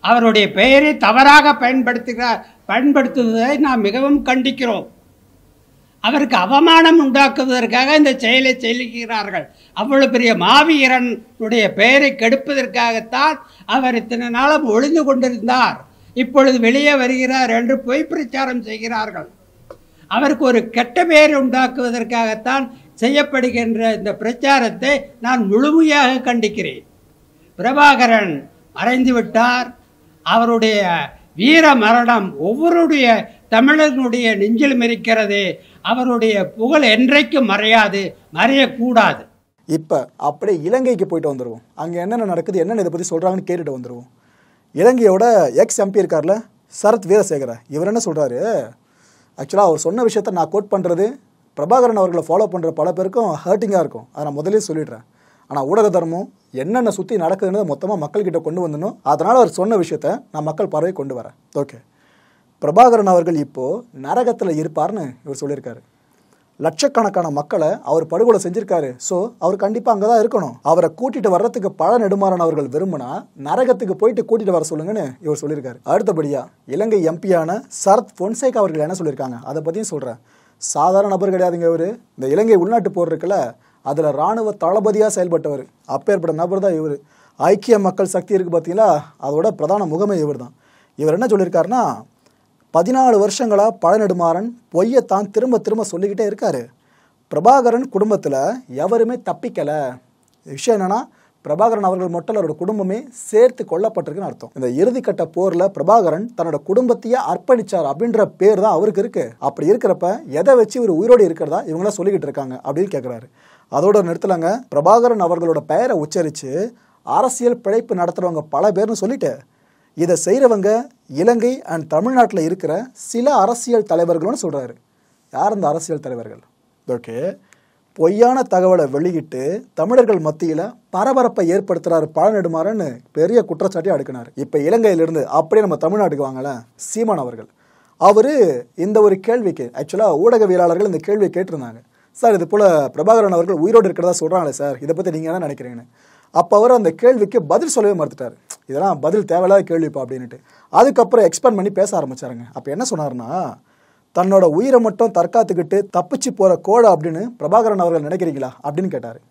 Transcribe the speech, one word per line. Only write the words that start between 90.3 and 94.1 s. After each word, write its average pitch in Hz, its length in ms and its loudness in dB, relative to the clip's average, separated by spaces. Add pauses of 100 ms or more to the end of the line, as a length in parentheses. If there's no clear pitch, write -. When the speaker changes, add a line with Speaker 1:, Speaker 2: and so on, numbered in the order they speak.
Speaker 2:
தான். 120 100 -20 (460)
இவர் 156 180 0
என்ன 247 140 -2
சொல்லியிருக்காருன்னா, 190 500 0 (920)
பதினாலு 254 500 4
வருஷங்களா 208 420 0 (160)
பழநெடுமாறன் 180 640 0 (260)